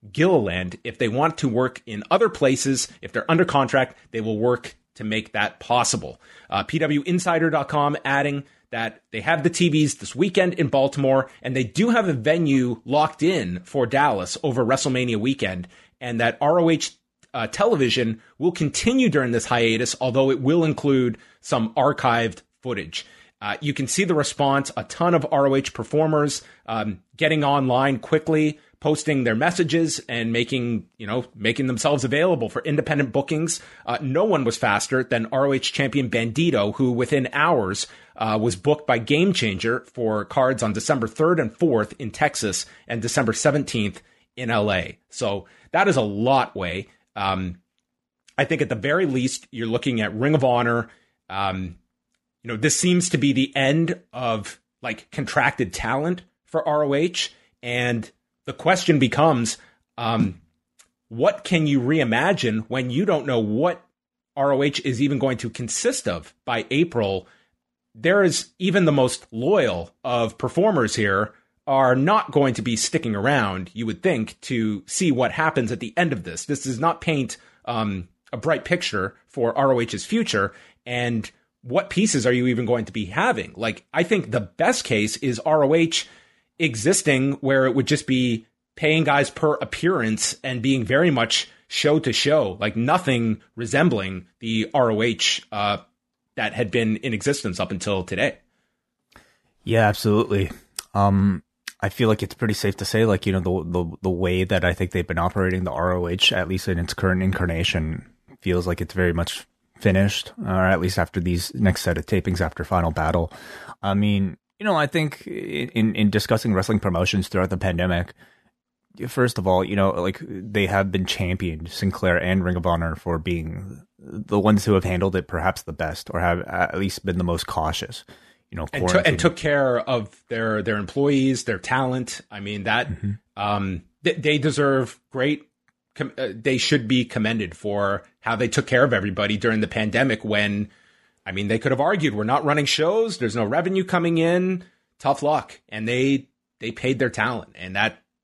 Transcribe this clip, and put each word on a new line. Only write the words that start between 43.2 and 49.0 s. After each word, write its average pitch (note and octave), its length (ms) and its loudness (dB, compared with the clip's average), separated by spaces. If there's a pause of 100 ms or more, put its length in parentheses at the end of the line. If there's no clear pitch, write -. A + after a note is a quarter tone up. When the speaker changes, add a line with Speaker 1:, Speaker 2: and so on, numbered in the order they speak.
Speaker 1:
seventeenth B2+ 640 0 (340)
in A#2+ 160 -6
L G#2+ 220 2
A. - 260 -4 (120)
So G2+ 340 -6 (280)
that G3 160 2
is D#3+ 80 4
a C3 60 4
lot, A2+ 540 0
Wai. F#2 300 -6 (280)
Um, F#2+ 440 -2 (800)
I C#3 80 2
think D3 180 0
at C3+ 60 -2
the B2 80 -4
very D3 300 0